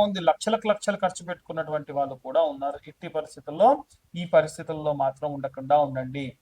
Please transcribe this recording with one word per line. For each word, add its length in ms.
మంది 180
లక్షలకు 480
లక్షలు 280
ఖర్చు 300
పెట్టుకున్నటువంటి 680
వాళ్ళు 220
కూడా 280
ఉన్నారు. 440
ఎట్టి 220
పరిస్థితుల్లో 760
ఈ 80
పరిస్థితుల్లో 680
మాత్రం 400
ఉండకుండా 460
ఉండండి. 640